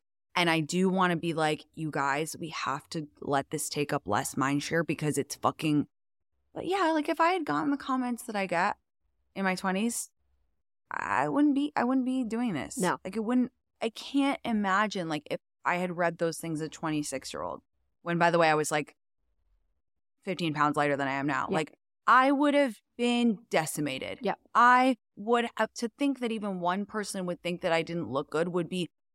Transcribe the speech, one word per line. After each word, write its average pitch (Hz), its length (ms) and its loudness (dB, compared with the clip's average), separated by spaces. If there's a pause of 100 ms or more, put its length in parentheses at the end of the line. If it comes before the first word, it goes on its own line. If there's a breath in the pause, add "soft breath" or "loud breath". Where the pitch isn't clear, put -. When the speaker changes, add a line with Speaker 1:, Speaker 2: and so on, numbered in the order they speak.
(360)
Speaker 1:
And 175 140 4
I 165 100 4
do 180 300 2
wanna 180 260 2
be 165 180 -4
like, 156 300 0 (100)
"You 156 160 -6
guys, 143 480 -2
we 160 120 -10
have 139 400 -6
to 151 180 -6 (140)
let 139 300 -2
this 151 180 -6
take 147 240 -2
up 143 120 -2
less 107 300 -2
mind 139 280 0
share 165 200 0
because 151 340 -2
it's - 180 -4
fucking," 147 520 0 (680)
but - 120 -10
yeah, 359 260 2
like, 302 160 0
if 330 140 -2
I 330 100 4
had 359 140 -2
gotten 294 260 0
the 285 60 0
comments 254 460 -4
that 214 120 -10
I 196 120 0
get 180 280 0 (580)
in 196 120 -4
my 185 100 2
twenties, 190 540 -2 (840)
I 113 380 -2
wouldn't 285 260 4
be, 285 200 0
I - 100 2
wouldn't 254 200 2
be 262 180 -2
doing 226 300 -2
this. 123 240 -6
Speaker 2:
No. 175 260 0
Speaker 1:
Like, 190 120 -8
it 220 80 -2
wouldn't, 247 280 2 (300)
I 233 80 -2
can't 277 560 -2
imagine, 202 640 0
like, 151 200 -4
if - 100 -4 (260)
I 180 100 2
had 175 220 -2
read 170 200 0
those 165 200 -2
things 160 240 -6
at 156 100 -8
twenty-six-year-old, 135 880 -6 (420)
when, 170 140 -2
by 170 140 6
the 170 80 4
way, 165 100 6
I 156 60 4
was, 151 160 0
like, 151 240 -2 (1300)
fifteen 170 300 -2
pounds 147 240 2
lighter 147 200 2
than 139 100 -2
I 131 60 -2
am 139 140 -2
now. 131 220 -2
Speaker 2:
Yeah. 190 60 0
Speaker 1:
Like, 160 180 -2 (320)
I 262 260 6
would 285 220 2
have 277 240 2 (200)
been 240 420 2 (100)
decimated. 143 720 -2
Speaker 2:
Yeah. 196 140 -2 (200)
Speaker 1:
I 247 420 6 (180)
would 233 420 0
have, 220 180 0
to 233 220 -6
think 277 240 0
that 233 100 -2
even 202 280 -4
one 180 260 -2
person 196 400 -6
would 175 160 -6
think 175 200 -4
that 175 120 0
I 165 80 2
didn't 165 280 -4
look 139 220 -2
good 170 180 0
would 170 200 -2
be 180 200 -4 (260)